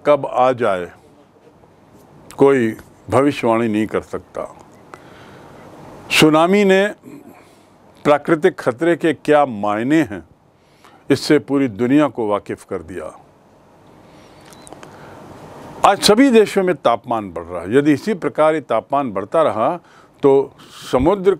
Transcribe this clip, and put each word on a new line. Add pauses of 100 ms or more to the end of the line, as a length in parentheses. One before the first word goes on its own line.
कब
आ
जाए, (1400)
कोई (340)
भविष्यवाणी
नहीं
कर
सकता। (1700)
सुनामी
ने (1200)
प्राकृतिक
खतरे
के
क्या
मायने
हैं, (840)
इससे
पूरी
दुनिया
को
वाकिफ
कर
दिया। (2750)
आज
सभी
देशों
में
तापमान
बढ़
रहा
है।
यदि
इसी
प्रकार
ये
तापमान
बढ़ता
रहा (480)
तो (360)
समुद्र